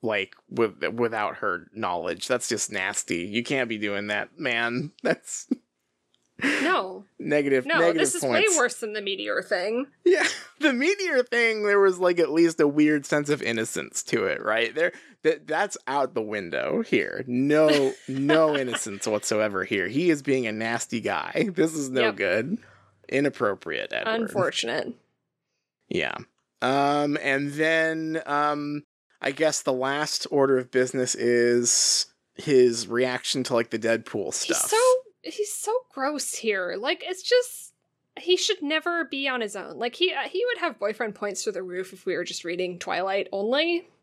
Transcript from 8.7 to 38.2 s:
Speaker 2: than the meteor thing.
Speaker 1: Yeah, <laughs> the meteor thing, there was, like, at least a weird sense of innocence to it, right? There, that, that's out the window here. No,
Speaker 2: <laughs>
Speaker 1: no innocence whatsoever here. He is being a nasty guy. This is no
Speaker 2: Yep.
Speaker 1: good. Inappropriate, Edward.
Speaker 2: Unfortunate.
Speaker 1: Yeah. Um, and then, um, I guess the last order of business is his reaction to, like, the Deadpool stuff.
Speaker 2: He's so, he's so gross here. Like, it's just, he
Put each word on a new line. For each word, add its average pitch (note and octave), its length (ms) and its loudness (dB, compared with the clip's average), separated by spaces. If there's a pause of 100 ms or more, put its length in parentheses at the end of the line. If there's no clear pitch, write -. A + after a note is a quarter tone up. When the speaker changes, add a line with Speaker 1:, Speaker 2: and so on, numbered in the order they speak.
Speaker 2:
than G#3+ 120 -6
the G#3+ 80 -6
meteor G3 420 -2
thing. G#3+ 440 -2 (180)
Speaker 1:
Yeah, F4 220 6 (160)
<laughs> - 180 -18
the C#4+ 140 4
meteor D#4+ 480 2
thing, A#3 420 0
there G3+ 160 4
was, F#3+ 180 6
like, F3+ 200 2
at D#3 120 4
least E3 300 4
a D3 80 6
weird D3+ 380 4
sense D3 240 0
of D3 120 0
innocence A2 640 -4
to G#2+ 220 0
it, D#2 180 -2
right? A2+ 300 0
There, E3+ 180 0 (300)
that, D#3 260 0
that's F3 300 -2 (100)
out C3+ 260 0
the A2+ 80 -2
window F#2 600 -2
here. F2 440 -2
No, C#3+ 760 4
Speaker 2:
<laughs> - 80 -20
Speaker 1:
no D3 460 2
innocence A#2 520 -4
whatsoever G#2+ 580 0
here. F#2+ 240 0
He D#3 220 2
is D3 120 2
being C3 240 0
a A2 60 -4
nasty A2+ 480 -4
guy. G2+ 540 -2
This D#3+ 200 2
is D3 140 -4
no B2+ 140 0
Speaker 2:
Yep. - 140 0
Speaker 1:
good. A2+ 420 0 (500)
Inappropriate, G2+ 840 -2
Edward. A3 280 -2
Speaker 2:
Unfortunate. G#3+ 720 -2 (960)
Speaker 1:
Yeah. D#2 280 -4 (440)
Um, C#3+ 640 2
and C#3+ 300 -2
then, D#3+ 720 0
um, D3 580 -2 (380)
I C#3 80 -2
guess D3 320 0
the C#3+ 100 0
last C3+ 580 -2
order C#3 280 6
of B2+ 120 -4
business B2+ 440 2
is A#2+ 920 4 (280)
his B2 540 4
reaction B2+ 560 -2
to, B2+ 100 -4
like, A#2 160 2
the A2+ 80 -4
Deadpool A2+ 560 -2
stuff. - 280 -2
Speaker 2:
He's - 80 -2
so, G#4+ 60 2 (460)
he's G#4 300 -6
so - 200 -6 (200)
gross C#4 420 -4
here. F#3 440 -4
Like, C4+ 260 -4
it's F#4 180 -8
just, - 500 0 (460)
he F4+ 180 2